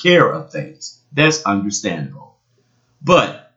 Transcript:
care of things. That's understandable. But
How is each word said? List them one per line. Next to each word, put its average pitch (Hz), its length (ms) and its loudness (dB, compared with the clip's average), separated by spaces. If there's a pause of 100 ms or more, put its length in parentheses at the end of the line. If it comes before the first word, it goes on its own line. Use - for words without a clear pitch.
care 175 300 4
of - 200 -10
things. - 480 -14 (120)
That's 151 320 0
understandable. 98 960 -6 (640)
But 147 560 0